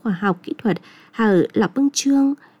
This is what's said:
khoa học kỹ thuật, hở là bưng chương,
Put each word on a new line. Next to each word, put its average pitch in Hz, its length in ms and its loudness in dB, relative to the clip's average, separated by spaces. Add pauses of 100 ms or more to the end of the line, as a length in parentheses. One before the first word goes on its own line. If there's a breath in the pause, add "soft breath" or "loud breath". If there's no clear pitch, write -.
khoa 220 100 -4
học 185 300 -2
kỹ - 200 -10
thuật, 185 180 -2 (320 loud breath)
hở 202 400 2
là 190 220 0
bưng 277 160 0
chương, 277 440 0 (260 soft breath)